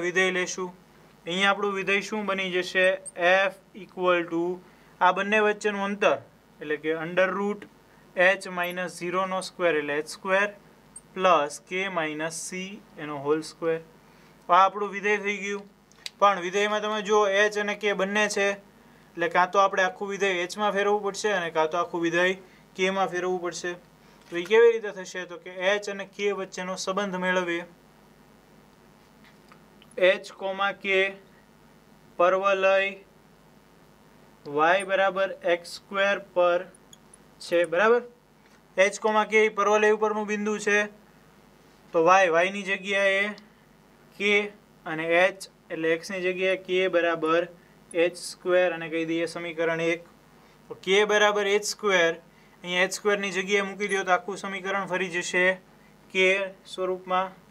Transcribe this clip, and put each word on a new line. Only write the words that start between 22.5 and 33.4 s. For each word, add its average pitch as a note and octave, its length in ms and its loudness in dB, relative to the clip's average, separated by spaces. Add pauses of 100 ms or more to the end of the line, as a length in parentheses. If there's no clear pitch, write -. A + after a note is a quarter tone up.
કેમાં F#3+ 380 0
ફેરવવું F3+ 320 -4
પડશે. F3 260 -8 (580)
તો E3+ 80 -6
ઈ F3 140 -6
કેવી A#3 220 8
રીતે G#3+ 240 -6
થશે? F#3 320 -10
તો F3 140 -14
કે F#3 80 -14 (220)
એચ G3+ 200 -4
અને G3 120 -10 (100)
કે G3+ 120 -2 (120)
વચ્ચેનો F#3 340 -8 (120)
સંબંધ F#3+ 400 -4
મેળવીએ. F3 380 0 (2250)
એચ G3 340 4 (100)
કોમા G3 320 -2 (100)
કે G3 160 2 (1200)
પરવલય F#3+ 560 4 (1700)